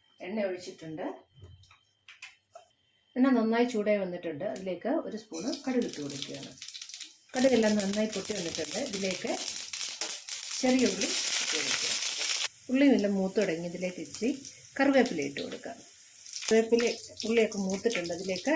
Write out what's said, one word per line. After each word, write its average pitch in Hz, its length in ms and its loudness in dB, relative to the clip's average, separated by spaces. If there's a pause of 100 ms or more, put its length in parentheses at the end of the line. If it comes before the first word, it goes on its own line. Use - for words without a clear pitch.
(260)
എണ്ണ 208 220 -4
ഒഴിച്ചിട്ടുണ്ട്. 175 580 -8 (2000)
എണ്ണ 254 100 6 (100)
നന്നായി 226 360 4
ചൂടായി 208 300 2
വന്നിട്ടുണ്ട്. 175 400 -6 (120)
അതിലേക്ക് 190 360 -4 (160)
ഒരു 214 140 -8
സ്പൂണ് 170 280 -8 (180)
കടുക് 240 220 0
ഇട്ട് 147 140 -10
കൊടുക്കുകയാണ്. 135 480 -8 (840)
കടുകെല്ലാം 240 440 6
നന്നായി 202 360 0
പൊട്ടി 196 240 -4
വന്നിട്ടുണ്ട്. 165 400 -4 (100)
ഇതിലേക്ക് 196 420 -4 (1300)
ചെറിയ 254 320 4
ഉള്ളി 185 160 0 (340)
ഇട്ട് - 140 0
കൊടുക്കുക. - 360 0 (800)
ഉള്ളി 269 220 6
നല്ല 202 140 4 (100)
മൂത്ത് 190 240 -2
തുടങ്ങി. 170 300 0
ഇതിലേക്ക് 180 340 -4
ഇച്ചിരി 214 260 -2 (460)
കറിവേപ്പില 269 520 4
ഇട്ട് - 160 -8
കൊടുക്കുക. - 300 -10 (720)
കറിവേപ്പില, 226 360 6 (440)
ഉള്ളിയൊക്കെ 220 380 2
മൂത്തിട്ടുണ്ട്. 190 520 -2
അതിലേക്ക് 185 380 -2